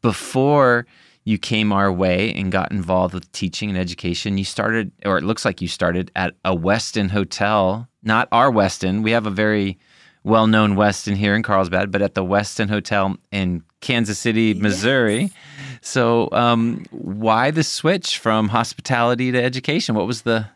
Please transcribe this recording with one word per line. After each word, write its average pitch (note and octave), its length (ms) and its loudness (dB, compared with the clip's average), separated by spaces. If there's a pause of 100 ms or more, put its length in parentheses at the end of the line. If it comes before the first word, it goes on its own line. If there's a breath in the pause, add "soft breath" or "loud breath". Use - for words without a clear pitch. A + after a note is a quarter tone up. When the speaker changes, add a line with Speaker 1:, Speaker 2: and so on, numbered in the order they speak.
Speaker 1:
before C3 840 2 (380 soft breath)
you A2 120 0
came G#2+ 340 0
our G2 220 2
way F#2 400 2
and G2 180 -2
got F#2+ 200 -2
involved F#2 420 0
with F#2 200 -10
teaching G2 360 -4
and F#2+ 80 -2
education, F2+ 640 -4
you G2 40 -2
started, G#2+ 480 -2 (140)
or F#2 140 2
it C#2+ 40 -6
looks G#2+ 220 -4
like G2 160 -2
you F2+ 60 -4
started, F2 480 -2
at F#2 180 -2 (100)
a F#2 140 0
Westin G2 540 0
hotel. G2+ 760 0 (140)
Not A2 300 0
our B2+ 200 4
Westin. G2+ 520 0
We A2 80 0
have A2+ 160 0
a G#2 40 -4
very G2+ 460 0 (460 soft breath)
well-known A2 520 4
Westin G2+ 400 2
here G2+ 200 2
in A2 80 0
Carlsbad, F#2+ 480 0
but G2 100 0
at G2 140 -2
the F#2+ 100 -2
Westin G2+ 420 -2
Hotel G2 480 -2 (160)
in F2+ 300 -2 (200)
Kansas A2+ 360 -2
City, A2 360 2
Speaker 2:
Yes. F2+ 40 -2
Speaker 1:
Missouri. A2 720 0 (520 loud breath)
So, A#2 500 0
um, A#2 580 0
why A2 600 0
the D#3 120 0
switch - 540 -2
from A2 320 0
hospitality A#2+ 840 0
to B2 120 0
education? B2+ 500 -2
What G#2 140 0
was A#2 160 -6
the A2+ 320 0